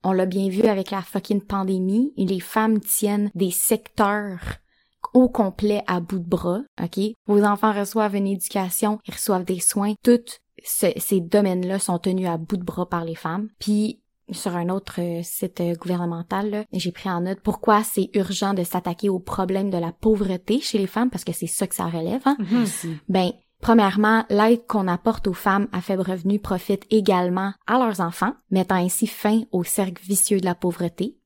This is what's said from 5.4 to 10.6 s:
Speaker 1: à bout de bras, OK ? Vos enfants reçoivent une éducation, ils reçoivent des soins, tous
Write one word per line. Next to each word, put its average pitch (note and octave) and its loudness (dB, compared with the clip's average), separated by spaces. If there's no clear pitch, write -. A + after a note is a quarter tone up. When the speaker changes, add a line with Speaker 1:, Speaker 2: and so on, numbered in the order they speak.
Speaker 1:
à F3+ 0
bout F3+ -6
de F3 -6
bras, F3 0
OK ? E3+ -4
Vos G#3 4
enfants G#3 2
reçoivent G3+ 0
une G3 0
éducation, G3 -2
ils - -12
reçoivent F#3 -2
des F3+ -4
soins, G#3 -2
tous A#3+ 6